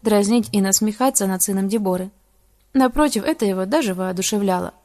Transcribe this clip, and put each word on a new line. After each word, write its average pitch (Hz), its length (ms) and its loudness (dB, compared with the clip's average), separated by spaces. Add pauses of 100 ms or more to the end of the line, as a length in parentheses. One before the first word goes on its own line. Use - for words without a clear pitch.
дразнить 214 500 2
и 208 80 0
насмехаться 214 640 0
над 190 160 -2
сыном 190 260 -2
Деборы. 190 420 -2 (640)
Напротив, 262 500 2
это 311 220 0
его 190 180 0
даже 220 300 0
воодушевляло. 185 800 -2 (100)